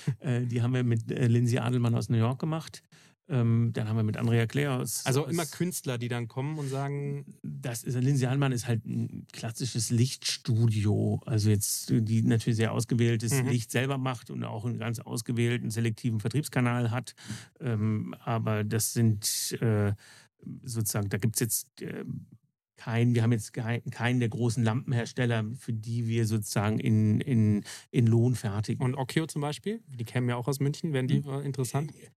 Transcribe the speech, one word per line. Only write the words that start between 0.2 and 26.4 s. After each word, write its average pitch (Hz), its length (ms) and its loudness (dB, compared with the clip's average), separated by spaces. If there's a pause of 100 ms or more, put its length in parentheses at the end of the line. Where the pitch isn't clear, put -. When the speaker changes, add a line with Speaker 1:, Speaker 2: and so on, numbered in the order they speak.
Speaker 1:
die 117 160 0
haben 123 120 2
wir 127 100 2
mit, 117 280 0
äh, 123 160 2
Lindsay 120 320 4
Adelmann 120 360 2
aus 113 140 0
New 117 80 2
York 117 220 2
gemacht. 160 440 -6 (460)
Ähm, 117 420 2
dann 117 160 -2
haben 110 80 -2
wir 113 80 2
mit 107 140 0
Andrea 113 280 2
Claire 135 360 -2
aus, - 240 -6
Speaker 2:
Also 135 200 2
Speaker 1:
aus - 60 -6
Speaker 2:
immer 170 140 0
Künstler, 147 520 -4
die 120 120 -6
dann 120 180 -4
kommen 147 320 -6
und 139 80 -6
sagen 143 760 -6
Speaker 1:
Das 135 440 -8
ist, 127 100 -2
Lindsay 127 320 2
Adelmann 135 240 2
ist 120 160 -2
halt 117 180 0
ein 113 460 -4
klassisches 113 600 -6
Lichtstudio. 107 1300 2
Also 107 240 2
jetzt, - 400 0
die 113 320 4
natürlich 117 360 4
sehr 110 160 2
ausgewähltes 117 680 2
Speaker 2:
Mhm. 120 60 0
Speaker 1:
Licht 117 240 -2
selber 135 260 0
macht 127 320 -4
und 123 140 -6
auch 113 220 -6
einen 117 120 -2
ganz 113 220 -4
ausgewählten, 117 720 -2
selektiven 113 480 0
Vertriebskanal 123 720 0
hat. 123 240 -6 (460)
Ähm, 107 580 0
aber 113 460 0
das 110 280 -2
sind, - 680 2
äh, 104 320 2 (680)
sozusagen, 110 460 -2
da 104 80 -2
gibt's 107 220 0
jetzt, - 420 -4
äh, - 220 -8 (720)
kein, 120 400 2
wir 113 80 4
haben 117 80 4
jetzt 110 220 -2
kei-, 117 380 -4
keinen 123 280 0
der 117 100 2
großen 113 340 0
Lampenhersteller, 113 840 0 (120)
für - 140 -8
die 117 360 -4
wir 113 200 2
sozusagen 107 520 0